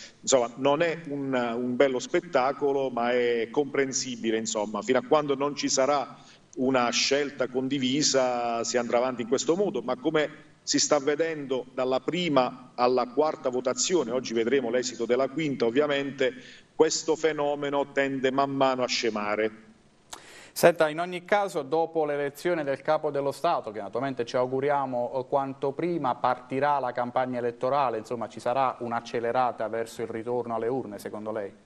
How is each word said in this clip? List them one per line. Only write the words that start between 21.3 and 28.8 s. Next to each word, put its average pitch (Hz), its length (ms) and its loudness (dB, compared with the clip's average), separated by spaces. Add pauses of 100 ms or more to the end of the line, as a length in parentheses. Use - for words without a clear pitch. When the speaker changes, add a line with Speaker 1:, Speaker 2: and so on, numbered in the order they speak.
Speaker 2:
dopo 160 420 0
l'elezione 147 600 -2
del 139 180 -2
Capo 156 280 0
dello 139 220 -2
Stato, 147 380 -2
che 107 100 -8
naturalmente 120 440 -4
ci 117 120 -6
auguriamo, 131 760 0
eh, 131 140 -4
quanto 135 440 -2
prima, 151 440 -2
partirà 135 640 0
la 123 120 -2
campagna 123 460 -2
elettorale, 120 600 0
insomma 110 300 -6
ci - 120 -12
sarà 123 400 2